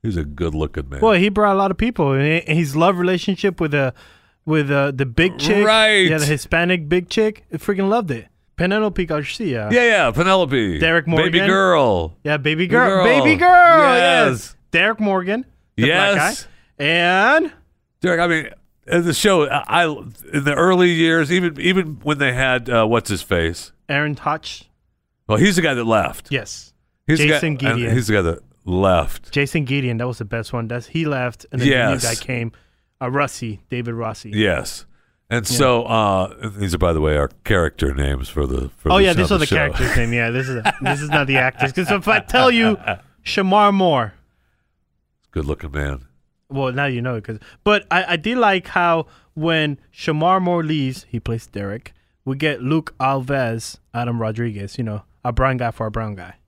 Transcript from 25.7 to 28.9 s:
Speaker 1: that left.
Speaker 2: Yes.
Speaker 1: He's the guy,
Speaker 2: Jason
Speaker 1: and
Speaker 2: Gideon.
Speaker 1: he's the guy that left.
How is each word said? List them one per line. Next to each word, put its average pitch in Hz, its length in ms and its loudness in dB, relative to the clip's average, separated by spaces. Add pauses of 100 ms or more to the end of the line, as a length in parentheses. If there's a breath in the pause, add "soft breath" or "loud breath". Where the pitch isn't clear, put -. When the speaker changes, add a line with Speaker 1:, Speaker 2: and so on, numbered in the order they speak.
Speaker 1:
that 117 100 -2
left. 110 460 0
Speaker 2:
Yes. - 420 -10 (320)
Speaker 1:
He's 151 140 2
the 147 80 4
guy, 151 80 4
Speaker 2:
Jason 160 140 0
Speaker 1:
and 139 100 -4
Speaker 2:
Gideon. 117 340 0
Speaker 1:
he's 120 140 0
the 107 60 0
guy 101 80 4
that 85 180 -2 (260)
left. 92 680 0